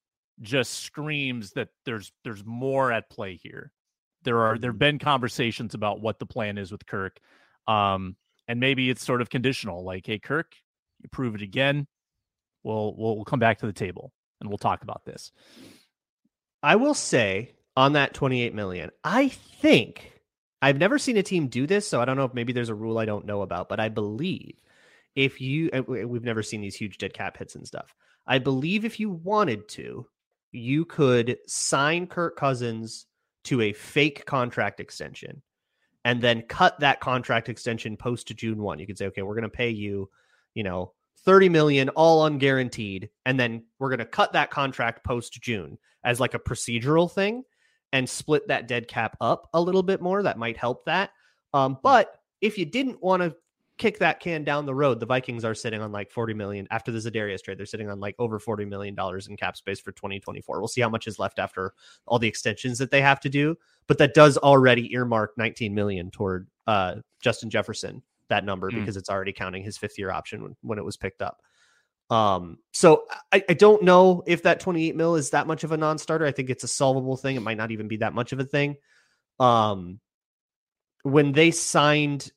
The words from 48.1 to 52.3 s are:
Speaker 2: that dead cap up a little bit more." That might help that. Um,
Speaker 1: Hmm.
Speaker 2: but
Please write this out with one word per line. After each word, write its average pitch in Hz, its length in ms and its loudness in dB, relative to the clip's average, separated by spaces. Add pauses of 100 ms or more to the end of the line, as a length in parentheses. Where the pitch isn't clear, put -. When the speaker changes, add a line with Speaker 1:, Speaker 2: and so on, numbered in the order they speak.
Speaker 2:
that 123 200 -2
dead 120 200 -4
cap 110 340 -4
up 120 320 -2
a 165 80 2
little 180 220 2
bit 190 180 -2
more." 185 220 0
That 135 140 0
might 117 200 -4
help 123 280 -4
that. 180 260 -2 (420)
Um, 135 220 2
Speaker 1:
Hmm. - 60 -18
Speaker 2:
but 247 380 4 (220)